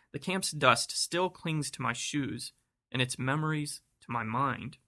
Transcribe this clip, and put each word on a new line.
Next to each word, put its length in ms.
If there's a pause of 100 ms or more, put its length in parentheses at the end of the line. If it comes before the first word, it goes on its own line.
(140)
the 60
camp's 320
dust 460
still 320
clings 420
to 100
my 120
shoes, 600 (380)
and 100
its 180
memories 600 (200)
to 100
my 120
mind. 540 (100)